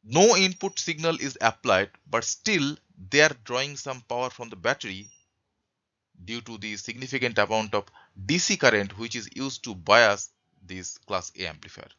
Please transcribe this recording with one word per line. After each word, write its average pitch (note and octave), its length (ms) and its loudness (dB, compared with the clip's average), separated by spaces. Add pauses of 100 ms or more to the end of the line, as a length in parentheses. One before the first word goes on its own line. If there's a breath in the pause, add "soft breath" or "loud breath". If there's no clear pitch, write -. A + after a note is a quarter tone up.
no F3+ 340 6
input F#3+ 420 -2
signal E3 400 -2
is C3+ 220 -8
applied, G2+ 480 2 (200)
but A#2 140 -2
still D3+ 540 -2 (320)
they C#3+ 120 4
are D3+ 220 6
drawing C3+ 320 -4
some C3 320 -10
power B2 220 -4
from A#2 200 -14
the A2+ 60 -14
battery G2+ 520 -4 (1160)
due A2+ 180 -10
to A2+ 160 -14
the G#2+ 200 -10
significant B2 600 -6
amount G#2+ 360 0
of G2+ 120 -2 (400 soft breath)
D D3+ 120 2
C F#3 180 0
current G2+ 420 2
which A#2 180 -8
is G#2+ 200 -10
used C3 280 -8
to A2 120 -10
bias G2+ 540 4 (360)
this F#2 340 -14
class F#2 380 -6
A F2 100 -8
amplifier. - 520 -16